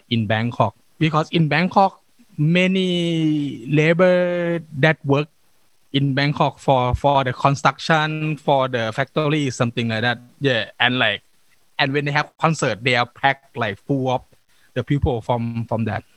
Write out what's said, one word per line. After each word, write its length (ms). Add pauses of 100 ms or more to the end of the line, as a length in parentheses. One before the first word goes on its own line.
in 180
Bangkok. 480 (240)
Because 320
in 160
Bangkok, 540 (360)
many 1300
labor 920 (180)
that 280
work 240 (640)
in 200
Bangkok 460
for, 340
for 300
the 100
construction, 1040
for 300
the 260
factory, 560
something 380
like 140
that. 180 (200)
Yeah, 400
and 200
like, 220 (560)
and 160
when 100
they 80
have 260
concert, 460
they 120
are 100
packed, 500
like, 240
full 300
of 120 (520)
the 100
people 380
from, 440
from 200
that. 180 (120)